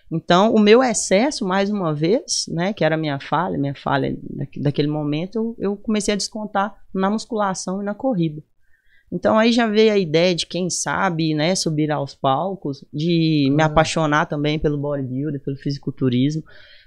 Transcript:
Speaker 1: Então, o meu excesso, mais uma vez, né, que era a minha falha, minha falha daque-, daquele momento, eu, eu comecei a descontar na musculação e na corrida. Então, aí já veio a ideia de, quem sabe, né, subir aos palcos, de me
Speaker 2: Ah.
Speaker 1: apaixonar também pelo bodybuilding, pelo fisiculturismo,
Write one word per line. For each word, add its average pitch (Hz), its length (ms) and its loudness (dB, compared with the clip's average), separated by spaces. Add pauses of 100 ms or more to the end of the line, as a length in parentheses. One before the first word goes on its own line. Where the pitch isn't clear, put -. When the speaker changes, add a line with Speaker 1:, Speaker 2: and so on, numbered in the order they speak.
Speaker 1:
Então, 190 440 2
o 220 60 6
meu 214 240 8
excesso, 233 640 0
mais 196 240 0
uma 185 240 -2
vez, 170 540 -2
né, 175 260 -2
que 165 120 0
era 156 100 2
a - 20 -2
minha 147 220 -4
falha, 170 380 -2
minha 139 180 -2
falha 135 400 -2 (140)
daque-, - 320 -10
daquele 143 260 0
momento, 151 480 -4
eu, 226 240 -4
eu 202 160 -4
comecei 214 380 -2
a 208 40 -2
descontar 208 600 -6 (160)
na 190 160 0
musculação 202 720 -4
e 202 40 -6
na 202 100 -4
corrida. 170 460 -2 (680)
Então, 208 260 2
aí 226 140 4
já 233 160 2
veio 214 240 4
a 208 60 2
ideia 175 380 2
de, 165 100 -4
quem 175 240 -4
sabe, 160 640 -2
né, 156 220 0
subir 151 360 0
aos 143 240 -4
palcos, 143 800 -2
de 160 580 2
me 156 120 4
Speaker 2:
Ah. - 20 6
Speaker 1:
apaixonar 156 600 2
também 151 320 -2
pelo 147 180 0
bodybuilding, 143 640 -6
pelo 139 180 -8
fisiculturismo, 143 880 -2 (440)